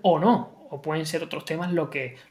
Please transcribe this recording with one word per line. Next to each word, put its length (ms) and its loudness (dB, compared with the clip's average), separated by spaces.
o 160 6
no, 500 0
o 120 -10
pueden 260 -2
ser 160 -4
otros 220 -8
temas 260 -4
lo 180 0
que, 280 -8